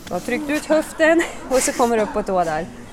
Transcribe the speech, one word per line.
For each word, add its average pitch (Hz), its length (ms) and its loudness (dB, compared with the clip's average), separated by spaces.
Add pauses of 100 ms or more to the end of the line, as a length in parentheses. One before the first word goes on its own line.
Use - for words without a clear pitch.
Du - 60 -10
har 175 80 -4
tryckt 277 300 -4
ut 294 160 -2
höften 320 560 4 (140)
<laughs> - 140 -10
och 262 80 4
så 269 140 0
kommer 240 240 2
du 220 60 2
upp 202 100 -2
på 208 100 -2
tå 185 220 2
där. 160 220 -2 (260)